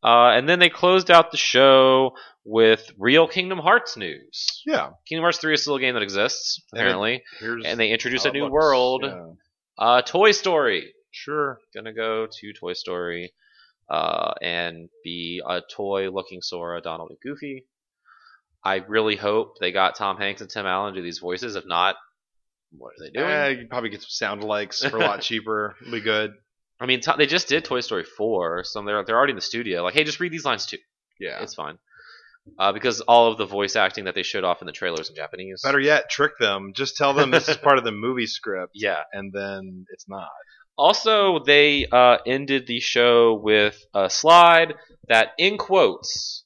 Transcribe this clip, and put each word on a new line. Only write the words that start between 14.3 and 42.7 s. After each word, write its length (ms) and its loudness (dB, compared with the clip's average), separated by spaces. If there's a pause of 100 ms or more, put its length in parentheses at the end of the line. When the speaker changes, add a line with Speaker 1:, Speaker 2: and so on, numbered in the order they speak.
Speaker 1:
and 480 -8 (140)
be 440 -10
a 140 -4
toy-looking 800 -6
Sora, 400 -10
Donald, 300 -12
and 100 -20
Goofy. 440 -14 (1000)
I 120 -2 (120)
really 280 0
hope 440 -2
they 120 -4
got 240 0
Tom 220 -4
Hanks 240 -6
and 80 -18
Tim 160 -8
Allen 280 -4
to 60 -8
do 40 -10
these 160 -10
voices. 360 -8
If 100 -10
not, 300 0 (840)
what 120 -20
are 160 -20
they 40 -16
doing? 200 -6
Speaker 2:
Eh, 200 -2
you 80 -4
can 120 -18
probably 200 -8
get 120 -14
some 80 -20
sound 340 -6
alikes 440 -6
for 100 -6
a 20 -4
Speaker 1:
<laughs> 80 2
Speaker 2:
lot 140 -4
cheaper. 600 -6
It'll 120 -14
be 80 -6
good. 320 -2 (480)
Speaker 1:
I 40 -8
mean, 160 0
to-, 160 -2
they 80 4
just 220 -2
did 180 -2
Toy 160 -4
Story 220 -6
four, 600 -4
so 200 -12
they're, 200 -4
they're 140 0
already 140 4
in 60 -6
the 40 -12
studio. 420 -6
Like, 120 -4
"Hey, 80 2
just 160 -8
read 120 -6
these 140 -12
lines 200 -4
too." 120 -12 (420)
Speaker 2:
Yeah. 220 -10
Speaker 1:
It's 140 -14
fine. 220 -12 (800)
Uh, 140 0
because 300 -4
all 300 6
of 60 -6
the 80 -4
voice 300 -4
acting 300 -2
that 100 -6
they 80 -4
showed 220 -6
off 160 -2
in 40 -16
the 60 -12
trailers 380 -8
in 60 -20
Japanese. 480 -14
Speaker 2:
Better 160 2
yet, 300 2
trick 300 -2
them. 340 -2
Just 220 -6
tell 180 0
them 180 2
this 180 2
is 80 -2
Speaker 1:
<laughs> 0 -
Speaker 2:
part 200 4
of 60 -2
the 80 -4
movie 360 -4
script. 480 -8
Speaker 1:
Yeah. 280 -4 (100)
Speaker 2:
And 200 -12
then 560 -10
it's 180 -20
not. 220 -14 (480)
Speaker 1:
Also, 680 2
they, 460 6
uh, 340 8
ended 400 -2
the 140 -6